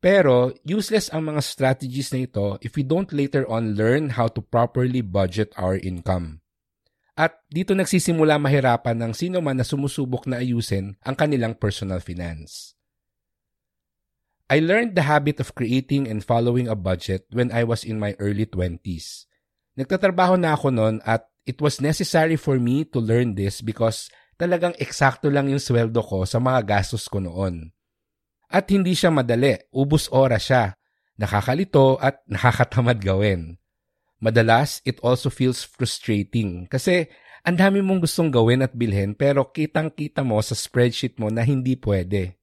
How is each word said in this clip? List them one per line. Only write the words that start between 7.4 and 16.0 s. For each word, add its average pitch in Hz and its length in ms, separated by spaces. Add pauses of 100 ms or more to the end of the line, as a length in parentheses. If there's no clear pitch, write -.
dito 185 240
nagsisimula 170 640
mahirapan 131 640
ng 113 160
sino 180 240
man 139 160
na 123 80
sumusubok 135 640
na 127 80
ayusin 113 640
ang 135 160
kanilang 139 400
personal 98 400
finance. 85 800 (1700)
I 147 160
learned 208 320
the 175 80
habit 147 400
of - 160
creating 131 480